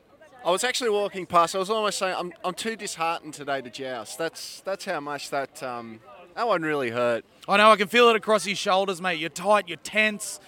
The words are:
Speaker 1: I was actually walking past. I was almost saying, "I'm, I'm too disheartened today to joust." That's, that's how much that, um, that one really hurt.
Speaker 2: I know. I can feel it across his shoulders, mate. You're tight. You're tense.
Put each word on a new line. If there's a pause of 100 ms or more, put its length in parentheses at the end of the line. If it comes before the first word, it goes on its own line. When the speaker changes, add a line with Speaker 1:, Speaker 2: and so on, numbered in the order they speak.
(440)
Speaker 1:
I
was
actually
walking
past.
I
was
almost
saying,
"I'm, (100)
I'm
too
disheartened
today
to
joust."
That's,
that's
how
much
that,
um, (360)
that
one
really
hurt. (220)
Speaker 2:
I
know.
I
can
feel
it
across
his
shoulders,
mate.
You're
tight.
You're
tense.